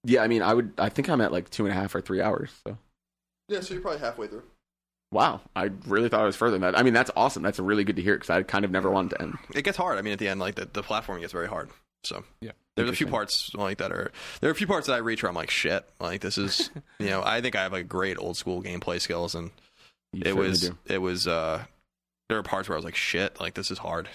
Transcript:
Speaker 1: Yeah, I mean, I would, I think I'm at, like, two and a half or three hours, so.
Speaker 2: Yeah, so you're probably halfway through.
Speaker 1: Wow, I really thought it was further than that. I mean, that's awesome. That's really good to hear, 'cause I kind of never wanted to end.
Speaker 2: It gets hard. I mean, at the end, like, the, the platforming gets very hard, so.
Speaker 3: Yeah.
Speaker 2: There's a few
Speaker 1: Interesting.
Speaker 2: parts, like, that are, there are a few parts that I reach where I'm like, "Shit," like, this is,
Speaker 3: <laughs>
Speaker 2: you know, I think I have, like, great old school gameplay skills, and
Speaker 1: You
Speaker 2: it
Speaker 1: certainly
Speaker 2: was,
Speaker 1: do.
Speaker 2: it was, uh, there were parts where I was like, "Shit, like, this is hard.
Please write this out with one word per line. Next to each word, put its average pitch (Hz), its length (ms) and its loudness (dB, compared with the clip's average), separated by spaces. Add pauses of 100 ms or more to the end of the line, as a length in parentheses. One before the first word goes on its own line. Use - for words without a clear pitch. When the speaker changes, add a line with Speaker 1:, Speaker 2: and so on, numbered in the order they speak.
Speaker 1:
Yeah, 120 160 6
I 113 60 4
mean, 113 140 4
I 101 120 4
would, 117 240 2
I 104 120 2
think 139 200 -2
I'm 139 120 4
at, 92 100 4
like, 90 180 -2
two 107 160 0
and 98 60 2
a 98 40 0
half 98 200 -2
or 95 60 0
three 92 200 -2
hours, - 300 0 (140)
so. 107 120 -8 (720)
Speaker 2:
Yeah, 202 120 -2
so 185 120 -8
you're 180 80 -6
probably 151 180 -4
halfway 117 280 -4
through. 110 160 -12 (680)
Speaker 1:
Wow, 123 300 4 (140)
I 95 140 0 (160)
really 113 240 4
thought 107 140 4
it - 20 6
was 98 100 2
further 117 180 4
than 95 80 2
that. 90 160 4
I 117 40 8
mean, 123 120 8
that's 123 220 4
awesome. 113 280 2
That's 101 160 0
really 101 240 2
good 95 140 0
to 98 40 -2
hear, 98 160 4
'cause - 140 -4
I 90 100 4
kind 101 240 0
of 92 60 -2
never 95 180 2
wanted 95 220 2
to - 100 -4
end. 80 160 -6 (160)
Speaker 2:
It 143 100 -2
gets 196 140 0
hard. 175 220 0
I - 20 -4
mean, 104 120 -2
at 95 60 -4
the 104 80 0
end, 98 120 -2
like, 95 160 -2
the, 95 100 -6
the - 160 -6
platforming 104 400 -4
gets 85 120 -10
very 87 140 -2
hard, 85 220 -6 (340)
so. - 200 -8 (180)
Speaker 3:
Yeah. 113 100 -12 (240)
Speaker 2:
There's 117 140 2
a 120 40 -2
few 143 120 0
Speaker 1:
Interesting. - 60 -4
Speaker 2:
parts, - 420 -2
like, 101 240 -2
that 95 140 -2
are, 90 200 -4 (300)
there - 80 2
are - 40 2
a - 20 -2
few 202 100 -2
parts 170 220 0
that 135 60 2
I 123 40 2
reach 113 240 -2
where 101 80 0
I'm 87 60 -4
like, 82 160 -4
"Shit," - 360 0 (120)
like, 87 220 -4
this 101 180 -2
is, - 320 0 (140)
Speaker 3:
<laughs> - 140 -20
Speaker 2:
you 104 120 -2
know, 95 120 0
I 113 180 2
think 120 140 -2
I 98 80 2
have, 92 80 -2
like, 90 160 -6
great 92 300 -2
old 90 200 -4
school 90 260 -4
gameplay 90 360 -4
skills, 85 360 -2
and 85 160 -6 (640)
Speaker 1:
You 92 80 -6
Speaker 2:
it 82 40 -4
Speaker 1:
certainly 95 240 2
Speaker 2:
was, 92 100 2 (100)
Speaker 1:
do. 87 80 -10 (100)
Speaker 2:
it 95 120 0
was, 90 280 0
uh, 80 360 0 (680)
there 110 80 0
were 98 60 -2
parts 95 260 -2
where 85 60 0
I 78 40 -2
was 82 60 -8
like, 82 100 -10
"Shit, - 440 -2
like, 90 140 -6
this - 160 -6
is 87 80 -6
hard. 82 380 -6